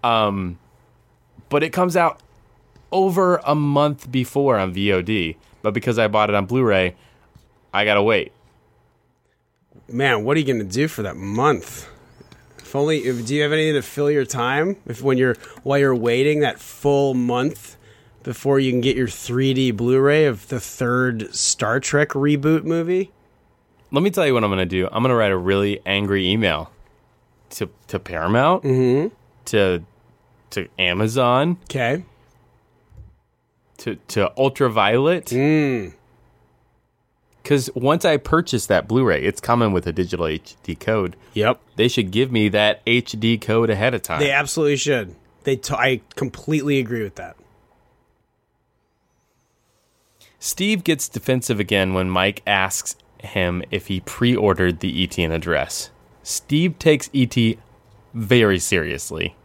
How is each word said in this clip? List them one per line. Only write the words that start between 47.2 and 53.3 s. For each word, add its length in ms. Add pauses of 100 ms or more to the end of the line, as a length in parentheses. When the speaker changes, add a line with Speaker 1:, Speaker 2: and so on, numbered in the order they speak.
Speaker 1:
Steve 440
gets 260
defensive 500
again 340
when 160
Mike 360
asks 500 (240)
him 520